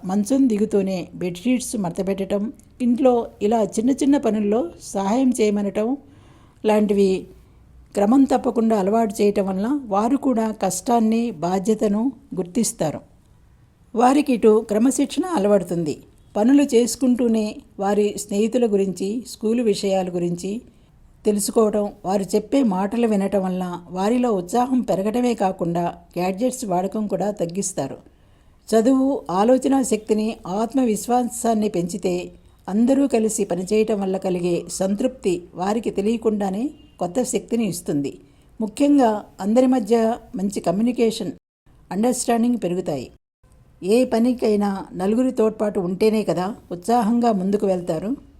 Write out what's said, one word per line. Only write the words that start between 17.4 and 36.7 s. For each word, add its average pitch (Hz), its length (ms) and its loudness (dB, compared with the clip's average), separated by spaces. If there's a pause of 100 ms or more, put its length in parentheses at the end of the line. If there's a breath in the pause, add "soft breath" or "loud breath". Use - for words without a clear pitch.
వారి 208 380 0
స్నేహితుల 220 480 0
గురించి, 196 600 -2
స్కూలు 233 360 -2
విషయాల 190 460 0
గురించి 175 520 -2 (640 soft breath)
తెలుసుకోవటం, 208 640 2 (140)
వారు 196 180 0
చెప్పే 214 400 0
మాటలు 208 440 0
వినటం 196 360 0
వలన 180 460 -6
వారిలో 226 420 0
ఉత్సాహం 240 500 0
పెరగటమే 214 520 0
కాకుండా 185 480 -2 (360)
గ్యాడ్జెట్స్ 196 480 -2
వాడకం 190 420 -2
కూడా 196 240 -2
తగ్గిస్తారు. 170 640 -6 (720 soft breath)
చదువు, 262 520 4 (100)
ఆలోచనా 254 500 4
శక్తిని, 214 560 -2 (100)
ఆత్మవిశ్వాసాన్ని 226 1200 0
పెంచితే 180 600 -4 (380 soft breath)
అందరూ 247 380 4
కలిసి 220 360 0
పనిచేయటం 202 580 0
వల్ల 190 160 -2
కలిగే 175 520 -2
సంతృప్తి 202 720 -2 (120)
వారికి 208 340 -2
తెలియకుండానే 208 800 -2 (300)